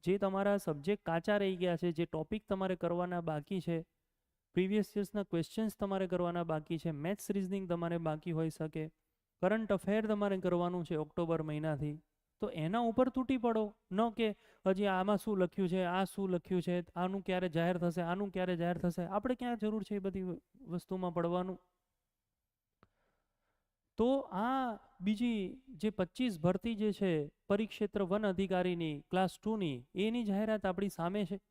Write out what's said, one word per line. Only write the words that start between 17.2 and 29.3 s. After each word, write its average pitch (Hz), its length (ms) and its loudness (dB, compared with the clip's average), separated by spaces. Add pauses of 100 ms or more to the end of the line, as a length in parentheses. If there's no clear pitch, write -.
ક્યારે 185 220 0
જાહેર 170 340 2
થશે, 175 180 0
આનું 185 340 -2
ક્યારે 180 260 0
જાહેર 170 220 2
થશે, 175 220 0
આપણે 208 300 -2
ક્યાં 240 280 -4
જરૂર 214 200 -2
છે 208 120 -4
એ 196 100 -4
બધી 190 240 -4
વ-, - 120 -8 (320)
વસ્તુમાં 180 440 -4
પડવાનું? 180 400 0 (2500)
તો 226 80 4 (300)
આ 240 400 0 (220)
બીજી 214 420 0 (400)
જે 214 160 2
પચીસ 208 360 -2 (120)
ભરતી 196 340 2
જે 214 140 2
છે 190 180 0 (380)
પરિક્ષેત્ર 202 540 0
વન 196 260 0
અધિકારીની 180 640 0 (160)
ક્લાસ 185 240 2